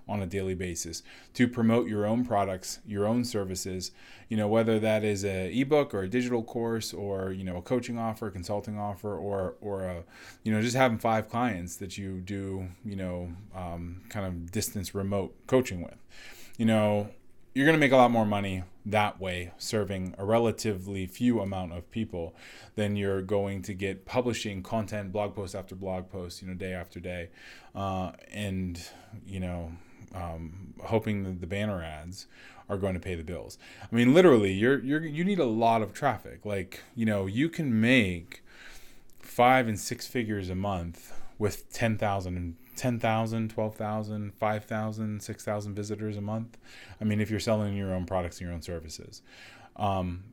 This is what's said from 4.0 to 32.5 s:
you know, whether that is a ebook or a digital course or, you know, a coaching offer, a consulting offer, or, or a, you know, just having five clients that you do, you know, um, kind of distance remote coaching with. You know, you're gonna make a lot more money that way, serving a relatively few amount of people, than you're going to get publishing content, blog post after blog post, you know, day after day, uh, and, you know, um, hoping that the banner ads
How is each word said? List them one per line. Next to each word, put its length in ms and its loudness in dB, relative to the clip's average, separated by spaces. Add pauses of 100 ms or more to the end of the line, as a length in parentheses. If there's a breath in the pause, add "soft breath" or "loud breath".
you 80 0
know, 100 2
whether 300 6
that 260 4
is 220 2
a 320 0
ebook 360 4
or 100 0
a 60 -2
digital 340 2
course 500 -4
or, 380 -4
you 140 -6
know, 120 -4
a 40 -6
coaching 360 -2
offer, 300 -4
a 40 -6
consulting 460 -4
offer, 400 -4
or, 440 -2
or 240 -4
a, 180 -6 (400 loud breath)
you 100 2
know, 80 4
just 140 2
having 240 6
five 300 2
clients 480 -2
that 200 -10
you 220 -6
do, 480 -6 (180)
you 120 -6
know, 340 -4 (240)
um, 540 -8
kind 180 -4
of 240 -6
distance 420 -4
remote 400 -2 (140)
coaching 340 2
with. 160 -12 (600 loud breath)
You 80 2
know, 440 4 (460)
you're 100 4
gonna 120 8
make 160 6
a 40 10
lot 140 10
more 140 4
money 380 0 (220)
that 340 2
way, 380 -4
serving 600 -2
a 80 -6
relatively 840 2
few 340 2
amount 320 -4
of 180 -10
people, 440 -6 (400 loud breath)
than 200 0
you're 260 0
going 400 0
to 120 -8
get 320 -6
publishing 580 -2
content, 480 -4
blog 240 -2
post 200 -8
after 200 -10
blog 340 -6
post, 320 -10
you 60 -12
know, 60 -8
day 180 -6
after 280 -10
day, 300 -8 (460 loud breath)
uh, 360 -2 (200)
and, 500 -4 (440 loud breath)
you 160 -8
know, 300 -6 (440 loud breath)
um, 580 -10 (120)
hoping 380 0
that 180 -6
the 60 -8
banner 360 -4
ads 440 -12 (420 loud breath)